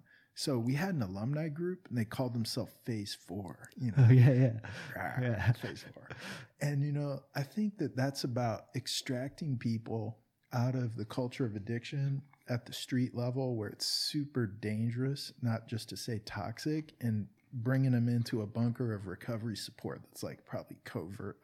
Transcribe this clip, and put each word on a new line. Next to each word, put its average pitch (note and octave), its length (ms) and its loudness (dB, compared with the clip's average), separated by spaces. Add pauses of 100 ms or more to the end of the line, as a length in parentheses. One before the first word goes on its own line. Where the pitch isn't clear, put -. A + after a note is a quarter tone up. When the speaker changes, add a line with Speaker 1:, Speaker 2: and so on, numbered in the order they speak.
(340)
Speaker 1:
So C#3 220 0
we A#2+ 180 2
had F#3 200 0
an C3+ 80 0
alumni A#2+ 460 -2
group, F3 400 -4
and B2 100 0
they A2+ 60 2
called B2+ 280 -2
themselves A2+ 400 -2 (120)
Phase G#2+ 280 -2
Four, - 640 -10
you B2+ 140 -2
know. - 60 -4
Speaker 2:
<laughs> C3 120 12
Oh, A2+ 40 12
yeah, B2+ 180 12
yeah. B2 300 4 (360)
Speaker 1:
Rah, F#2 240 -4
Speaker 2:
Yeah. A2+ 320 2
Speaker 1:
Phase - 400 -6
Four. - 160 -20 (520)
And, D3 240 0
you D3 80 0
know, C#3+ 320 -4 (100)
I C#3+ 80 -2
think G#3 360 -2
that C#3 180 -2
that's C#4 260 0
about A#2+ 440 0 (100)
extracting C3 800 -2
people A2+ 600 -2 (340)
out B2+ 240 2
of A#2 180 -2
the G#2+ 100 -4
culture B2+ 400 -2
of G#2+ 120 -2
addiction C3+ 680 -2 (260)
at A#2+ 180 -2
the - 60 -12
street - 440 0
level, B2 400 0
where G#2 120 -2
it's - 180 -6
super C#3 600 0
dangerous, A2+ 880 -2 (100)
not A#2 240 0
just - 220 -6
to F#2+ 80 -10
say G#2+ 280 -4
toxic, D3+ 760 -4
and A2 260 0 (260)
bringing C3 400 2
them A#2+ 160 4
into A#2+ 340 2
a G2+ 40 -2
bunker A#2 480 0
of G2 140 -6
recovery G#2+ 480 -4
support - 480 -8
that's, - 180 -14
like, D#2+ 240 -8
probably - 380 -10
covert G2 600 -8